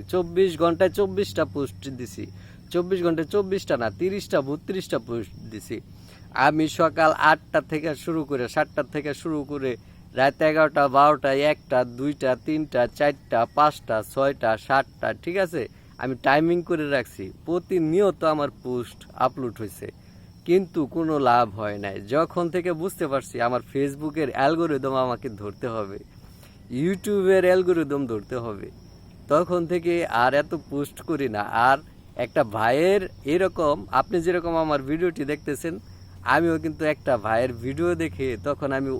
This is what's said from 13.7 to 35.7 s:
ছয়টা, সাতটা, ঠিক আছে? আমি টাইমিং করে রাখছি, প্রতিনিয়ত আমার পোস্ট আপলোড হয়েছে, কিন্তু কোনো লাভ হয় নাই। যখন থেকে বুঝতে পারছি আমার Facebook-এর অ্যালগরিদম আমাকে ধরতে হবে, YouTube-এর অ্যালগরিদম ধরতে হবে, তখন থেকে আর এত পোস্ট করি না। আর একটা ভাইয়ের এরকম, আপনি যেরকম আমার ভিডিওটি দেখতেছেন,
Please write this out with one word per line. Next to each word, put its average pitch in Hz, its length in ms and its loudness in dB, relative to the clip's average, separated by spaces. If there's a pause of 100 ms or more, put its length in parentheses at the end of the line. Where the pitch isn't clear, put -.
ছয়টা, 135 380 0 (160)
সাতটা, 135 400 0 (160)
ঠিক 175 140 -6
আছে? 170 260 -2 (340)
আমি 127 180 -6 (120)
টাইমিং 160 300 4 (120)
করে 156 200 0
রাখছি, 127 340 -4 (220)
প্রতিনিয়ত 175 800 0
আমার 151 260 0 (140)
পোস্ট 123 360 -6 (160)
আপলোড 127 460 -2
হয়েছে, - 260 -10 (580)
কিন্তু 175 340 0 (160)
কোনো 160 240 -2
লাভ 120 280 4 (120)
হয় 104 180 -4
নাই। 101 180 -6 (140)
যখন 165 400 0
থেকে 180 240 -2
বুঝতে 170 340 -6
পারছি 135 340 -4
আমার 120 200 0 (120)
Facebook-এর 143 640 -2
অ্যালগরিদম 143 580 0
আমাকে 127 340 -2
ধরতে 104 380 -8
হবে, 104 300 -6 (840)
YouTube-এর 190 600 2
অ্যালগরিদম 175 640 2
ধরতে 139 280 -6
হবে, 117 320 -8 (600)
তখন 170 400 2
থেকে 170 260 0 (120)
আর 123 280 2
এত 147 180 2 (180)
পোস্ট 139 320 -6
করি 139 280 -2
না। 104 120 -2
আর 117 360 4 (380)
একটা 127 280 0
ভাইয়ের 127 580 2 (240)
এরকম, 165 640 0
আপনি 131 300 0
যেরকম 170 340 -2
আমার 156 260 2
ভিডিওটি 160 440 -2
দেখতেছেন, 151 480 -6 (500)